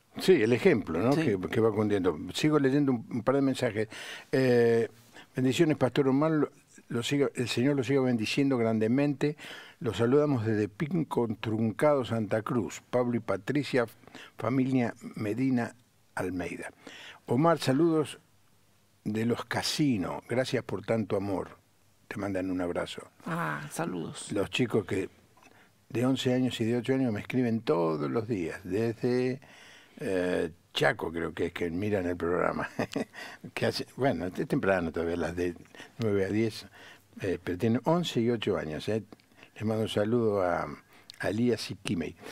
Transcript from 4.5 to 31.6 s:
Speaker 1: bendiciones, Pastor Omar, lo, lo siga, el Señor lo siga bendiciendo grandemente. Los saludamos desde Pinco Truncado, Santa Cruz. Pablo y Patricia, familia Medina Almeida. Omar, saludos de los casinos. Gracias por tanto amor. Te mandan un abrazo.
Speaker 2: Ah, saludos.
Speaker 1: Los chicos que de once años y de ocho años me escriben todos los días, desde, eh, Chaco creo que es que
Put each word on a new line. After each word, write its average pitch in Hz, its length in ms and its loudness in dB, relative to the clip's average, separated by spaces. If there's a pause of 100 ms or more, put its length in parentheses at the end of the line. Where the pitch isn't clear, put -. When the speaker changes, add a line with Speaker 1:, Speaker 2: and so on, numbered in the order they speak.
Speaker 1:
bendiciones, 135 420 2
Pastor 135 320 2
Omar, 143 220 4
lo, 151 200 2 (380)
lo 117 140 -2
siga, 139 320 2
el 120 140 -2
Señor 131 280 2
lo 135 60 2
siga 139 180 2
bendiciendo 127 560 2
grandemente. 123 800 2 (440)
Los 110 160 -2
saludamos 127 500 4
desde 107 220 2
Pinco 147 580 -2 (140)
Truncado, 113 640 2
Santa 110 380 -2
Cruz. 104 380 -2 (100)
Pablo 123 260 2
y 113 40 -2
Patricia, 123 680 0 (520)
familia 127 560 2 (220)
Medina 117 580 -2 (400)
Almeida. 87 560 -6 (560)
Omar, 156 320 4
saludos 151 600 0 (840)
de 110 240 -2
los 117 180 -2
casinos. 98 840 -2
Gracias 123 340 0
por 95 240 -6
tanto 110 300 0
amor. 95 420 -4 (480)
Te - 120 -12
mandan 95 340 -2
un 90 80 -2
abrazo. 85 420 -4 (240)
Speaker 2:
Ah, 160 340 -4 (120)
saludos. 165 580 -6
Speaker 1:
Los 98 200 -2
chicos 117 360 0
que 95 240 -4 (760)
de 123 180 0
once 131 260 2
años 127 280 0
y 117 40 0
de 117 120 0
ocho 120 180 0
años 131 180 0
me 104 80 -4
escriben 113 400 0
todos 156 500 0
los 120 160 -2
días, 90 380 -4
desde, 123 760 0 (600)
eh, 90 500 0 (220)
Chaco 139 400 0
creo 82 220 -4
que 87 120 -2
es 80 60 -6
que 87 180 -4